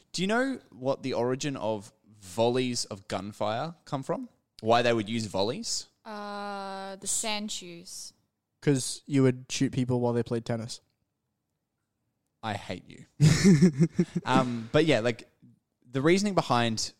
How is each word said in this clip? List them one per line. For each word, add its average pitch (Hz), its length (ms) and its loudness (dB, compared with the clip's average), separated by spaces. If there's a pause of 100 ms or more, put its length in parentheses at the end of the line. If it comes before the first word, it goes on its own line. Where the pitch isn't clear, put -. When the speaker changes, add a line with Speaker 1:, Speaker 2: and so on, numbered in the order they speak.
(120)
Speaker 1:
Do 165 100 -6
you 190 60 0
know 254 300 -2 (120)
what 127 320 -4
the 131 100 -4
origin 131 420 -2
of 107 380 -6 (260)
volleys 120 680 0
of 98 220 -14
gunfire 110 680 -6 (100)
come 135 180 -6
from? 240 280 -6 (320)
Why 117 180 6
they 120 140 4
would 110 120 0
use 113 200 -4
volleys? 107 600 -4 (140)
Speaker 2:
Uh, 202 960 -10
the 196 100 -14
sand 214 460 -4
shoes. - 640 -14 (480)
Speaker 3:
'Cause - 440 0
you 139 180 2
would 127 260 2
shoot 131 200 0
people 123 300 0
while 120 140 0
they 120 80 0
played 117 240 -6
tennis. 113 340 -8 (1600)
Speaker 1:
I 110 120 -4
hate - 340 -10
you. - 160 -20 (160)
Speaker 3:
<laughs> 156 680 6 (360)
Speaker 1:
Um, 123 480 0
but 160 140 4
yeah, 127 140 4
like, 117 280 -2 (600)
the 131 100 -4
reasoning 190 340 2
behind 117 640 0